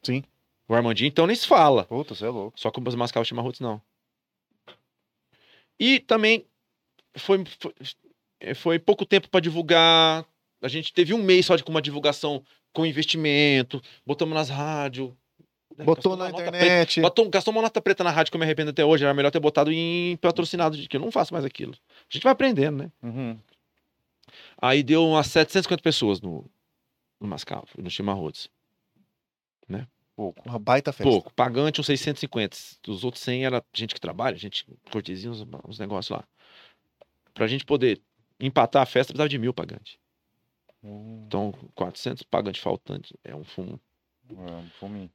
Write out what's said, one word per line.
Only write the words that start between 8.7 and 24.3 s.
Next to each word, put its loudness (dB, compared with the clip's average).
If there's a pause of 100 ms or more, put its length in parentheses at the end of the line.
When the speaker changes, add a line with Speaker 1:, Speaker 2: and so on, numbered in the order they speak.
Speaker 2:
pouco 2
tempo 2
pra 2
divulgar. 4 (340)
A -6
gente -6
teve 4
um 0
mês 6
só 4
de, -2
com -8
uma 0
divulgação -2 (280)
com 0
investimento, 0 (240)
botamos -2
nas -2
rádios. -6 (680)
Né? -14
Speaker 1:
Botou 2
Speaker 2:
Gastou -4
Speaker 1:
na -6
Speaker 2:
uma -6
nota -10
Speaker 1:
internet. 4
Speaker 2:
preta. 2
Botou, 4
gastou 0
uma 0
nota 0
preta 2
na 2
rádio 2
que -8
eu -2
me 0
arrependo -2
até 2
hoje. 6
Era 4
melhor 2
ter 0
botado 2
em -2
patrocinado, 0
de -12
que -6
eu -2
não -6
faço -2
mais -4
aquilo. -10
A -20
gente -8
vai 4
aprendendo, 2
né? -10 (100)
Speaker 3:
Uhum. -8 (1200)